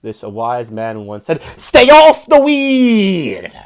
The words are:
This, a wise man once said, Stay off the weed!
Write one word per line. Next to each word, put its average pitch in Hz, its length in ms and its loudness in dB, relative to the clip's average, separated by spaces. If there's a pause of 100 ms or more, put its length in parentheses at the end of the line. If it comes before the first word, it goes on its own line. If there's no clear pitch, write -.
This, 110 220 -16
a 107 60 -14
wise 113 420 -8
man 110 340 -10
once 101 200 -16
said, - 160 -6 (160)
Stay - 320 0
off 311 380 6
the 294 140 4
weed! 226 1080 -2 (140)